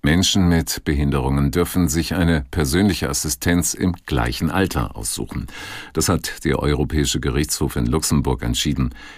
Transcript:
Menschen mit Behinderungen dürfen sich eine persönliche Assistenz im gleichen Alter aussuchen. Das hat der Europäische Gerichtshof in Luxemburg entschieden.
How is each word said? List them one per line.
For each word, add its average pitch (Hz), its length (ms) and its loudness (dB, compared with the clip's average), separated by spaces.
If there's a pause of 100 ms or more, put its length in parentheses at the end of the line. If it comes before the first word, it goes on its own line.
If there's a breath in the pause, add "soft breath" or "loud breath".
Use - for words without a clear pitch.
Menschen 90 460 4
mit 82 380 0
Behinderungen 69 640 2
dürfen 87 360 2
sich 80 280 0
eine 82 360 2
persönliche 85 600 2
Assistenz 85 640 0
im 90 180 0 (140)
gleichen 65 440 0
Alter - 460 -2
aussuchen. - 500 -6 (460 loud breath)
Das 80 160 0
hat - 380 -2
der 71 120 2
Europäische 73 640 0
Gerichtshof 69 560 -2
in 60 80 0
Luxemburg 65 560 0
entschieden. 65 540 -2 (240 loud breath)